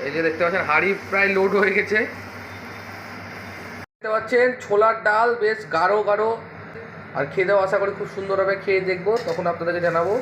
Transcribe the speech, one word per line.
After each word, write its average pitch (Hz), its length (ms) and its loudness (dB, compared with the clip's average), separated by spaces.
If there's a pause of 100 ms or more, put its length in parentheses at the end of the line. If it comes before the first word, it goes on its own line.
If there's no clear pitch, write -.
এই 143 100 -4
যে 160 120 0
দেখতে 160 160 0
পাচ্ছেন 175 260 2
হাঁড়ি 160 200 4 (200)
প্রায় 196 280 2
লোড 190 140 4 (100)
হয়ে 196 160 4
গেছে। 202 220 2 (1900)
দেখতে - 220 -10
পাচ্ছেন 240 340 4 (160)
ছোলার 208 320 4 (120)
ডাল 220 220 4 (140)
বেশ 214 160 0 (160)
গাঢ় 185 240 4 (100)
গাঢ়, 214 200 2 (880)
আর 139 160 0
খেতেও 190 320 2
আশা 196 160 0
করি 196 180 0
খুব 202 160 -6
সুন্দর 190 260 -2
হবে। 190 220 2
খেয়ে 190 260 2
দেখবো, 185 220 0 (160)
তখন 175 240 -2
আপনাদেরকে 170 360 -2
জানাবো। 170 340 2